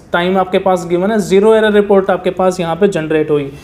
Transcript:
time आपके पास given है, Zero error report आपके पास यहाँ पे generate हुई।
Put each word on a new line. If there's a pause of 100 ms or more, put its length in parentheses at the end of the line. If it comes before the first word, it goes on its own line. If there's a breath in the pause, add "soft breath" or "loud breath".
(120)
time
आपके
पास
given
है,
Zero
error
report
आपके
पास
यहाँ
पे
generate
हुई। (120 loud breath)